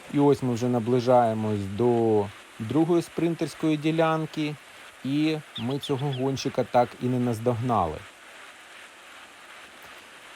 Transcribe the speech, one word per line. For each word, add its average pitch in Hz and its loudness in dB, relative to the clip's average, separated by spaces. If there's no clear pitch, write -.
І 147 0
ось 143 4
ми 123 0
вже 117 -2
наближаємось 117 2
до 113 2
другої 156 2
спринтерської 160 -2
ділянки, 160 0
і 151 0
ми 123 -4
цього 139 -4
гонщика 131 -2
так 123 2
і 131 -2
не 123 0
наздогнали. 113 0